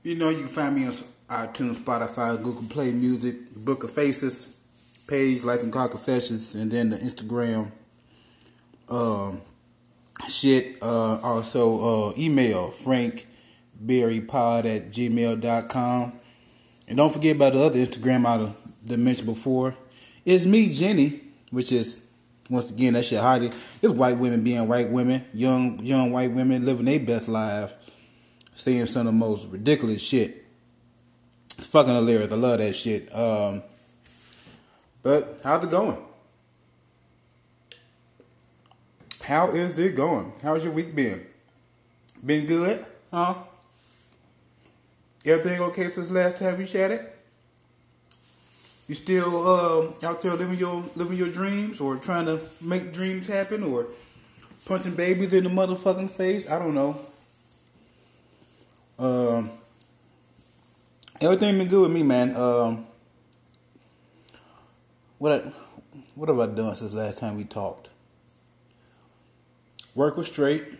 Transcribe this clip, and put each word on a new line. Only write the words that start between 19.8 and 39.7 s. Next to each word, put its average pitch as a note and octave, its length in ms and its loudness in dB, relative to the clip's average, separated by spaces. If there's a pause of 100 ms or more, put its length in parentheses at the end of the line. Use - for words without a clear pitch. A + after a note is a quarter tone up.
It's F3+ 200 6
me, G3+ 280 6
Jenny, D3 480 2 (300)
which B2 200 -2
is, A#2 320 0 (460)
once B2 200 -2
again, A#2+ 260 2
that A#2 100 2
shit G#2+ 160 0
hottie. B2 240 4 (360)
It's A#2+ 120 4
white B2 240 2
women A#2+ 260 2
being A#2+ 240 0
white A#2+ 220 2
women, B2+ 340 0 (100)
young, B2+ 460 0
young B2+ 320 0
white B2+ 200 0
women B2+ 340 2
living B2 180 0
their C#3+ 160 2
best A2+ 300 -2
life, G#2+ 440 -4 (800)
saying A#2+ 340 0
some A#2 200 -2
of A2+ 60 2
the A2+ 40 6
most G#2+ 300 0
ridiculous A2 580 0
shit. - 380 0 (1120)
It's - 100 -10
fucking B2+ 280 6
hilarious. A2+ 340 4
I G#2+ 60 -2
love A#2 240 2
that G#2 160 0
shit. G#2+ 400 -4
Um, G#2+ 480 -2 (1400)
but C#3+ 440 0
how's E3 180 2
it F3 60 -6
going? F3 280 0 (3250)
How D#3+ 280 0
is E3+ 280 -2